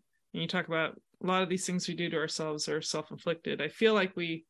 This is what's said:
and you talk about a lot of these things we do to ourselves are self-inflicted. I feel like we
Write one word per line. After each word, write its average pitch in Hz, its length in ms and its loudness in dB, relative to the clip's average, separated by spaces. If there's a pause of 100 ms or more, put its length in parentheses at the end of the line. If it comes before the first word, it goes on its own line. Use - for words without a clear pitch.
(340)
and 160 80 -4
you 165 60 0
talk 175 200 0
about 160 320 0 (240)
a - 20 -4
lot 185 160 4
of 185 80 2
these 185 160 0
things 180 220 0
we 170 80 -4
do 170 140 -2
to 160 80 -2
ourselves 156 500 -2
are 156 140 0
self-inflicted. 156 800 -2
I 151 80 0
feel 220 240 4
like 190 220 2
we 165 340 -4